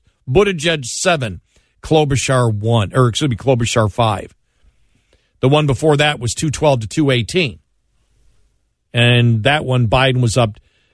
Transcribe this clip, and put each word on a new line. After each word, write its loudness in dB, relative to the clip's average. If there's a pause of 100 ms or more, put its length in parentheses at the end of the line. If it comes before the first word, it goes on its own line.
(300)
Buttigieg 0
seven, -4 (420)
Klobuchar 0
one, 0
or 4
excuse -2
me, -4
Klobuchar 0
five. -4 (1040)
The 2
one 2
before 2
that 0
was -4
two -4
twelve 0
to -10
two 0
eighteen. -2 (1300)
And 2
that 0
one, 0
Biden 2
was 0
up 0 (340)